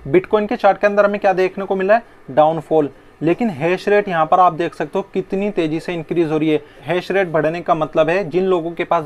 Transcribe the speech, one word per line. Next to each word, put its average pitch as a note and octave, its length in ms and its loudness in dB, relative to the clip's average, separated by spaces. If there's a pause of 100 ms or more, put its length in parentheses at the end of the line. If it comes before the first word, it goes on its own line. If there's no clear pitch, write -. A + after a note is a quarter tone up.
Bitcoin G#3 400 0
के A#3+ 80 -4
chart G3 220 2
के G#3 80 0
अंदर G3+ 180 2
हमें G3+ 160 0
क्या G3 120 2
देखने F#3 320 -2
को F#3+ 120 -2
मिला F#3+ 180 2
है, A#3 80 2 (280)
Downfall, D3+ 600 2 (320)
लेकिन F3 280 0
हैश E3 380 -2
रेट G3+ 200 2
यहाँ E3 180 0
पर F3 140 4
आप F3 120 6
देख D#3+ 220 -4
सकते E3 240 -6
हो G3 60 -4
कितनी F#3+ 460 -4
तेज़ी E3 300 -2
से F3+ 140 -8
increase D#3+ 360 -2
हो D#3 80 0
रही D#3 120 0
है। D3 100 2 (200)
हैश F3 300 -4
रेट F#3+ 180 0
बढ़ने D#3 340 -2
का F3 120 2
मतलब D#3 360 0
है F#3 200 0
जिन F3+ 140 0
लोगों E3+ 260 0
के E3+ 140 -6
पास E3+ 220 -2